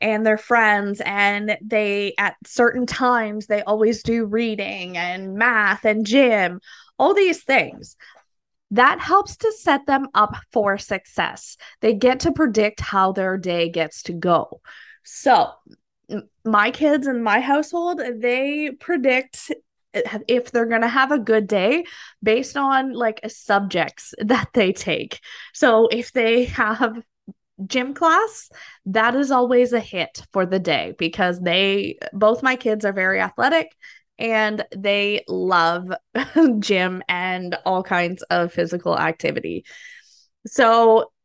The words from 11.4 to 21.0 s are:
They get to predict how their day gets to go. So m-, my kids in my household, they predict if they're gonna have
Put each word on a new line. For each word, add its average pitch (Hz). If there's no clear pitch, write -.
They 226
get 247
to 339
predict 214
how 190
their 190
day 175
gets 165
to 180
go. 170
So -
m-, -
my 214
kids 285
in 247
my 214
household, 302
they 269
predict 262
if 220
they're 233
gonna 226
have 262